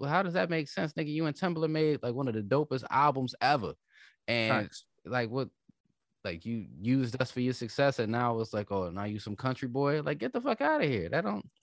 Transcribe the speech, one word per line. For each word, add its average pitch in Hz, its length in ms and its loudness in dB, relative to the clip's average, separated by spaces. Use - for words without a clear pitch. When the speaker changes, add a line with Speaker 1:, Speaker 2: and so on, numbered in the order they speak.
Speaker 1:
how 151 200 2
does 175 100 -4
that 180 160 0
make 160 200 -2
sense, - 240 -4
nigga? 156 180 -4
You 160 140 0
and 147 100 0
Timberlake 160 360 0
made, 156 300 2
like, 123 120 -2
one 135 140 -2
of 117 60 0
the 110 80 -2
dopest 131 480 0
albums 135 520 4
ever. 120 320 4
And 117 400 2
Speaker 2:
Facts. - 180 -18
Speaker 1:
like, 117 240 0
what? 127 200 -4
Like, 87 220 -8
you 113 220 -4
used 123 400 2
us 127 100 0
for 127 100 -2
your 123 120 2
success, 131 460 2
and 110 120 0
now 120 280 2
it's 110 140 -4
like, 104 180 -2
"Oh, 92 200 0
now 95 140 -4
you 107 140 -4
some 104 160 -8
country 131 320 -2
boy." 139 360 0
Like, 147 160 -2
get 247 140 -2
the 240 80 -2
fuck 247 200 -2
outta 294 240 4
here. 104 240 0
That 165 160 0
don't, 208 180 -4